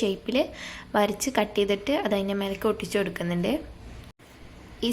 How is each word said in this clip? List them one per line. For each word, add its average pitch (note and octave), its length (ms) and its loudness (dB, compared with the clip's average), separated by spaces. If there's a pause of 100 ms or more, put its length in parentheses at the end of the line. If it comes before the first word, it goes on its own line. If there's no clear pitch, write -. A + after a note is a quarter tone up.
ഷേപ്പിൽ G#3 360 0 (580)
വരച്ച് G#3 420 2
കട്ട് G#3 200 0
ചെയ്തിട്ട് G3+ 460 2
അത് G#3 140 2
അതിൻ്റെ G3 240 0
മേലേക്ക് G3 300 0
ഒട്ടിച്ചു G3+ 280 -4
കൊടുക്കുന്നുണ്ട്. F3+ 520 0 (1400)
ഈ A#3+ 60 2